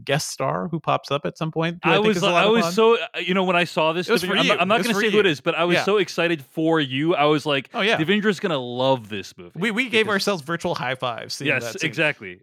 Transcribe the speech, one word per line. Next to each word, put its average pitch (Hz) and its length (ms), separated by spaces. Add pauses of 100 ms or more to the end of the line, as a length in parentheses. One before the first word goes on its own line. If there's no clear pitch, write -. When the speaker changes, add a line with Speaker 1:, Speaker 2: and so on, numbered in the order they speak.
Speaker 1:
guest - 260
star 156 380
who 165 100
pops - 320
up 143 160
at 170 100
some 160 140
point 165 320
who 160 80
I 185 40
Speaker 2:
I - 20
Speaker 1:
think 208 100
Speaker 2:
was, 214 120
Speaker 1:
is 170 40
a 196 80
lot 175 140
Speaker 2:
I - 20
Speaker 1:
of 214 60
Speaker 2:
was 226 140
Speaker 1:
fun. 170 60
Speaker 2:
so, 226 240
uh, 160 220
you 180 160
know, 190 80
when 180 140
I 175 80
saw 160 280
this, 175 160
Speaker 1:
It 208 40
was 202 100
Speaker 2:
Devindra, 185 60
Speaker 1:
for - 20
Speaker 2:
I'm 196 60
not, - 180
Speaker 1:
you. 165 60
Speaker 2:
I'm 180 80
not 208 80
Speaker 1:
It - 20
was 196 80
Speaker 2:
gonna 233 80
Speaker 1:
for 202 60
Speaker 2:
say 220 100
who 190 40
Speaker 1:
you. 214 60
Speaker 2:
it 196 60
is, 156 140
but 165 160
I 165 80
was 175 100
Speaker 1:
Yeah. 156 80
Speaker 2:
so 196 140
excited 170 440
for 160 380
you. 147 380
I 143 80
was 151 200
like, 139 300
Speaker 1:
Oh, 233 60
yeah. 214 180
Speaker 2:
"Devindra's 190 400
gonna 175 180
love 123 520
this 101 280
movie." 87 200
Speaker 1:
We, 208 160
we 240 160
gave 220 160
Speaker 2:
Because 214 80
Speaker 1:
ourselves 190 300
virtual 165 340
high 127 180
fives 117 400
seeing 143 140
Speaker 2:
Yes, 120 240
Speaker 1:
that - 80
scene. 160 80
Speaker 2:
exactly, 117 540